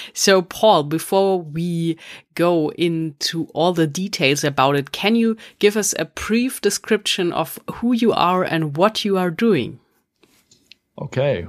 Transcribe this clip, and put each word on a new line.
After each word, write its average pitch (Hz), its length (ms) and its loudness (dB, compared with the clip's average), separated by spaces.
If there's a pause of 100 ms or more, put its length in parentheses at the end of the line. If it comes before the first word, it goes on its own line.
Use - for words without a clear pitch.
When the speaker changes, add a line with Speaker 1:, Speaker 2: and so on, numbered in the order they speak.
(120)
Speaker 1:
So 190 300 4
Paul, 180 420 2
before 190 560 0
we 165 580 -4 (360)
go 165 380 2
into 160 840 -4
all 170 180 2
the 165 140 2
details 147 580 -2
about 143 320 2
it, 139 160 -4
can 220 240 0
you 226 200 2 (220)
give 208 200 2
us 202 200 -2
a 160 60 -2
brief 240 560 -2
description 202 720 -2
of - 260 -4 (180)
who 240 180 0
you 226 180 2
are 180 320 2
and 156 320 -4
what 208 280 0
you 196 120 0
are 180 140 0
doing? 165 500 0 (1200)
Speaker 2:
Okay. 131 480 -2